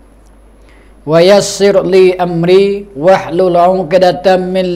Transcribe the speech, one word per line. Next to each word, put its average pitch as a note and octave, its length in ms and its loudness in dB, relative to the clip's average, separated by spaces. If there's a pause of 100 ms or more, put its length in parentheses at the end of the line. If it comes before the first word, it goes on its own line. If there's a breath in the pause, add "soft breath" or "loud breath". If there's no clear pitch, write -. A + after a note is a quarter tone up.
(1080 soft breath)
ويسر F#3+ 760 2
لي F#3 320 2
أمري F3+ 720 -2 (100)
واحلل F3 600 0
عقدة F3+ 720 0 (100)
من F#3 400 -4